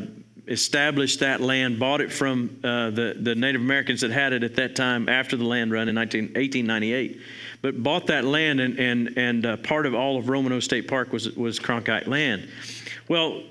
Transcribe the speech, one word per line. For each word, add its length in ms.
established 720
that 200
land, 380
bought 220
it 100
from, 540
uh, 260
the, 300
the 160
Native 240
Americans 400
that 100
had 220
it 100
at 140
that 180
time 340
after 280
the 80
land 260
run 180
in 60
nineteen, 400
eighteen 320
ninety-eight. 540
But 180
bought 280
that 160
land, 340
and, 220
and, 360
and, 300
uh, 120
part 280
of 80
all 220
of 120
Romano 300
State 300
Park 240
was, 240
was 240
Cronkite 480
land. 400
Well, 440